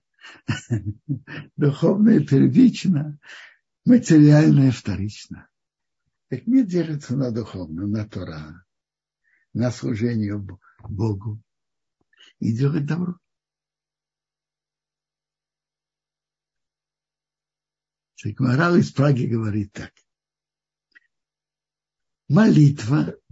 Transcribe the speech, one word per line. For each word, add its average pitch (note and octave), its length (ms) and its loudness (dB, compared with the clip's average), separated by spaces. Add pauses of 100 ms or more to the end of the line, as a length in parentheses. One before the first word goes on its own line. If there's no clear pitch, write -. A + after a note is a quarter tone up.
(480)
<laughs> G#2+ 480 -6 (600)
Духовное E3 640 2
первично, D3 1000 2 (640)
материальное D3 880 6
вторично. - 760 -10 (800)
Так - 180 -10
мир B3+ 200 2
держится D#3+ 500 -4
на B2+ 140 -2
духовном, G2+ 640 -8
на G#2+ 160 -4
Тора, D#2+ 560 -14 (880)
на A#2+ 180 -2
служении A2+ 640 -4
Б-, F#2+ 260 -12 (300)
Богу G#2+ 520 -6 (1000)
и A#2 160 -2
делает C#3+ 300 -2
добро. F3 280 -6 (4000)
Так G#2 180 -8
Маорал D3 360 2
из - 160 2
Праги C3+ 340 0
говорит G#2+ 460 -4
так. - 200 -16 (2250)
Молитва — D3 840 2 (180)